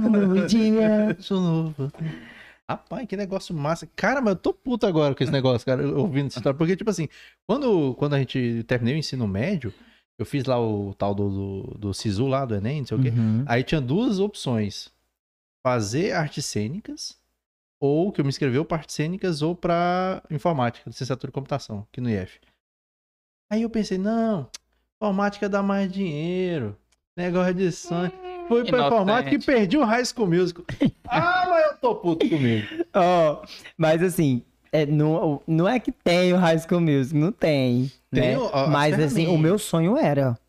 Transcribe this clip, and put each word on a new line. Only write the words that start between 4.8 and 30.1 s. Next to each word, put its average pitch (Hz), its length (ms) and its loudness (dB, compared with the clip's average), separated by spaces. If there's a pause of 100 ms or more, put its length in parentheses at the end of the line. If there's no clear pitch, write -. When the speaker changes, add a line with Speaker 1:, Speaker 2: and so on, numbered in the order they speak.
Speaker 1:
agora 151 260 2
com - 80 -2
esse 123 100 0
negócio, 131 340 2
cara, 131 200 0 (140)
ouvindo 139 280 0
essa 131 120 -8
história. 139 180 0
Porque, 170 200 2
tipo 220 120 -4
assim, 170 200 -2 (360)
quando, 190 500 2
quando 147 180 0
a 139 60 2
gente 120 460 -2
terminei 120 300 0
o - 20 -2
ensino 127 300 -4
médio, 113 460 -2 (440)
eu 107 80 -6
fiz 131 200 -4
lá 127 140 0
o 101 340 -2
tal 101 200 -2
do, 101 160 0
do, 98 480 -6
do 101 160 -4
Sisu 110 320 -2
lá, 135 200 -2
do 110 100 -4
enem, 120 240 -4
não 123 80 -6
sei 107 100 -4
o 131 40 2
quê. 127 80 2
Speaker 2:
Uhum. 113 380 0
Speaker 1:
Aí 123 160 2
tinha 156 180 0
duas 190 380 0
opções. 117 720 -4 (760)
Fazer 123 480 -2
artes 156 320 -4
cênicas, 165 720 -8 (640)
ou 156 300 2
que - 100 -4
eu 139 40 2
me 139 40 0
inscrevi 131 280 0
ou 160 80 0
pra 165 120 -4
artes - 180 -10
cênicas 165 460 -4
ou 156 140 0
pra 180 680 -2 (100)
informática, 135 580 -2
licenciatura 131 400 -8
de - 40 -20
computação, 127 580 -8
aqui - 100 -14
no 123 80 -2
I 107 60 0
F. 92 240 -8 (1120)
Aí 220 100 0
eu 233 80 -2
pensei, 208 280 -2
não, 214 520 -2 (520)
informática 202 460 -2
dá 202 140 0
mais 196 300 0
dinheiro, 170 840 -4 (380)
negócio 180 380 0
de 180 180 0
sonho. 175 400 -4 (120)
Speaker 3:
Hum, - 240 -12
Speaker 1:
Fui 233 180 2
pra 247 140 2
Speaker 3:
inocente. 233 140 4
Speaker 1:
informática 233 420 2
e 254 40 0
perdi 226 380 2
o 277 80 4
High 240 200 2
School 226 220 -2